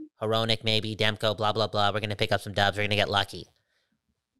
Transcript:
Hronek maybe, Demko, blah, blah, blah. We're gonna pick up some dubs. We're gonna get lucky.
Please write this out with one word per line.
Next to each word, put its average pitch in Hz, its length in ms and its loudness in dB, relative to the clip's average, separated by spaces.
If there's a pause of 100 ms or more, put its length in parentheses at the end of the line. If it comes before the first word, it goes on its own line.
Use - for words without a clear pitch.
(220)
Hronek 113 420 0
maybe, 110 320 0
Demko, 107 420 0
blah, 107 160 0
blah, 110 140 0
blah. 101 260 0
We're 104 80 -4
gonna 107 140 -4
pick 104 160 0
up 101 100 2
some 101 120 -10
dubs. 98 240 2
We're 104 60 0
gonna 104 120 0
get 101 140 4
lucky. 98 360 -2 (960)